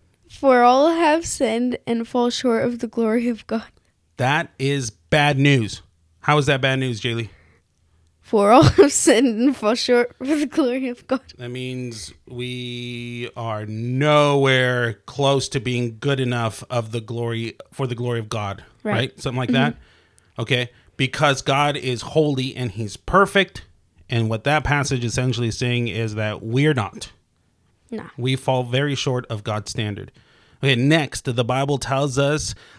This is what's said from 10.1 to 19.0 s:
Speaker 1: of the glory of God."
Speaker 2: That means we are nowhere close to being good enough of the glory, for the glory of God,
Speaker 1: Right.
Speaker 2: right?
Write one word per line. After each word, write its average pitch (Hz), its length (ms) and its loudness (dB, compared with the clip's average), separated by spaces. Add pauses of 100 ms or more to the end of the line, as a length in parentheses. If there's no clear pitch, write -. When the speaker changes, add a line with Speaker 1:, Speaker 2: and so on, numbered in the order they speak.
Speaker 1:
of 254 60 -6
the 294 180 0
glory 262 420 -2
of 240 200 -10
God." - 300 -4
Speaker 2:
That 120 120 -10
means 127 640 -8 (160)
we 120 1080 -8
are 110 300 -6
nowhere 127 1300 2 (120)
close 139 440 0
to 143 100 -4
being 120 400 -4
good 139 220 -2
enough 120 480 -4
of 110 240 -4
the 117 80 -6
glory, 117 560 -6 (160)
for 139 140 -4
the 123 80 -6
glory 120 240 -4
of 110 100 -8
God, 104 340 -6 (200)
Speaker 1:
Right. 208 100 -2
Speaker 2:
right? 127 280 -2